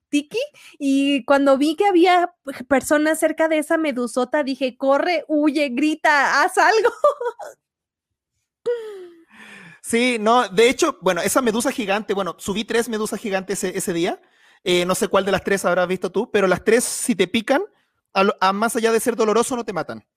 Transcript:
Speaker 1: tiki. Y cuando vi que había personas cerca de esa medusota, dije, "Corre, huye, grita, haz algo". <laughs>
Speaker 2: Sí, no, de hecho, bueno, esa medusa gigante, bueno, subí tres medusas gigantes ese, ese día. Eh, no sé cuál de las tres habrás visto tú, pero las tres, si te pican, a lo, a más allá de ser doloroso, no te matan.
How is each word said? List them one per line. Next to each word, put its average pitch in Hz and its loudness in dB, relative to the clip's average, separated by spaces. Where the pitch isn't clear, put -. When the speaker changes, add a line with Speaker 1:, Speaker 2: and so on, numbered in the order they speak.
Speaker 1:
tiki. 294 -4
Y 277 0
cuando 277 4
vi 311 0
que 403 2
había 359 4
personas 302 0
cerca 311 0
de 311 0
esa 330 -2
medusota, 262 -2
dije, 254 -4
"Corre, 285 0
huye, 294 0
grita, 285 2
haz 359 0
algo". 403 4
<laughs> - -4
Speaker 2:
Sí, 240 0
no, 233 2
de 220 4
hecho, 285 0
bueno, 175 0
esa 202 0
medusa 240 0
gigante, 208 -4
bueno, 185 -4
subí 208 -6
tres 233 -2
medusas 214 -6
gigantes 190 -6
ese, 185 -4
ese 190 -4
día. 180 -2
Eh, 180 2
no 185 0
sé 208 -2
cuál 196 2
de 196 -2
las 180 0
tres 196 -2
habrás 180 2
visto 185 -4
tú, 214 -4
pero 196 2
las 185 0
tres, 226 2
si - -4
te 180 0
pican, 262 0
a 196 2
lo, 202 0
a 190 4
más 214 -2
allá 226 0
de 226 2
ser 233 -2
doloroso, 220 0
no 240 -6
te 220 -10
matan. 127 -8